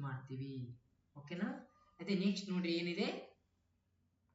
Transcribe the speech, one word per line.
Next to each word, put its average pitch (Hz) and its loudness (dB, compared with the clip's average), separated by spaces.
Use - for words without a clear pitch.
ಮಾಡ್ತೀವಿ. 131 -4
ಓಕೆನಾ? 180 -2
ಅದೇ 196 0
ನೆಕ್ಸ್ಟ್ 196 4
ನೋಡ್ರಿ 180 4
ಏನಿದೆ, 175 2